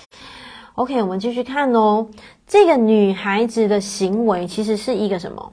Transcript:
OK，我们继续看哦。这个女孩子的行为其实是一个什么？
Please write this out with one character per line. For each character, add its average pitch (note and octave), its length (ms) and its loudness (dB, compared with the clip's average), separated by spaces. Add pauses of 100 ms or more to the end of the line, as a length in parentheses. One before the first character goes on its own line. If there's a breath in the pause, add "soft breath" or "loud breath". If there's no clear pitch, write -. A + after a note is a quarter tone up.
(760 loud breath)
OK， B3+ 260 -2
我 G3 60 -2
们 F#3+ 120 -4
继 A#3 140 -4
续 B3 100 -4
看 C4 300 -2
哦。 A3 340 2 (380 loud breath)
这 G4+ 200 6
个 D#4+ 120 4
女 G#3+ 360 4
孩 G3+ 340 -2
子 A3+ 200 0
的 G#3 140 0
行 G3+ 440 -2
为 F3+ 220 0
其 G#3+ 160 -6
实 G#3+ 140 -2
是 A#3+ 180 -4
一 G3 140 -2
个 F#3 100 -4
什 - 120 -10
么？ - 220 -16